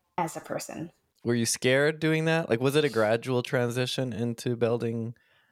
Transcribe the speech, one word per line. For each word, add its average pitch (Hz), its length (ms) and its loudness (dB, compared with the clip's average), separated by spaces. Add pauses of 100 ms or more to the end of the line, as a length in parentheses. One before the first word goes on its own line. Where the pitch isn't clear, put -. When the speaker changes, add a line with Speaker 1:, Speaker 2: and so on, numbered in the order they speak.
(180)
Speaker 1:
as 165 180 -2
a 156 60 -12
person. - 500 -8 (320)
Speaker 2:
Were 120 120 0
you 117 100 0
scared 143 540 2
doing 160 260 2
that? 160 240 2
Like, 117 100 2
was 131 160 2
it 151 100 4
a 143 40 0
gradual 117 540 2
transition 123 720 -2
into 117 420 -4
building 117 580 -2 (380)